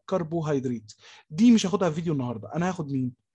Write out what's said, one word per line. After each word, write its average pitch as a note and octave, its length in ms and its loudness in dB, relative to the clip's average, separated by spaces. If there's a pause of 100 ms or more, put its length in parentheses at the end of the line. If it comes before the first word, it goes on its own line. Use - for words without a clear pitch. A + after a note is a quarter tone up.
كربوهيدرات. D3+ 840 -4 (380)
دي G#3+ 220 6
مش A3 140 6
هاخدها F#3 240 0
في D3+ 60 -4
فيديو E3+ 180 -2
النهارده، A#2+ 420 -6
انا F3 140 0
هاخد E3+ 220 -6
مين؟ B2+ 220 -4 (220)